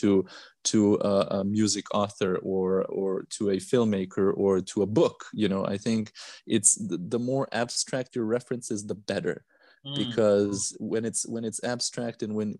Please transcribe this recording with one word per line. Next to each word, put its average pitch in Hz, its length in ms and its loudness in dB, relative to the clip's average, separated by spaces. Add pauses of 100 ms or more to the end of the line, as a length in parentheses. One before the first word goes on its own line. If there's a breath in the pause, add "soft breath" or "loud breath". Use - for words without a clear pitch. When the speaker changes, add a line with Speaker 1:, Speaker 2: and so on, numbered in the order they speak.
Speaker 1:
to, 98 240 6 (380 loud breath)
to 104 320 4
a, 98 320 2 (140)
a - 20 -2
music 104 500 0
author 101 440 0
or, 92 480 0
or 95 420 -2 (100)
to 101 140 0
a 98 60 2
filmmaker 98 800 2
or 98 260 4
to 101 200 -2
a 98 60 2
book. 123 440 2
You 104 160 0
know, 95 160 0
I 101 140 -2
think 110 340 -2 (360 loud breath)
it's - 260 2
the, 202 240 -4
the 117 220 -4
more 131 320 0
abstract - 640 -4
your 120 100 0
reference 120 460 -4
is, 104 160 -6
the 104 80 -4
better. 92 500 -4 (400 soft breath)
Speaker 2:
Mm. 139 100 -10
Speaker 1:
because 104 840 2
when 113 260 -2
it's, - 220 -4
when 113 180 -6
it's - 180 -8
abstract 120 600 -6
and 107 100 -6
when, 107 260 -2